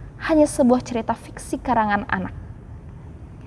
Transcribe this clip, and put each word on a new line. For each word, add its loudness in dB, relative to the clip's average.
Hanya 6
sebuah 6
cerita -2
fiksi -8
karangan 2
anak? -2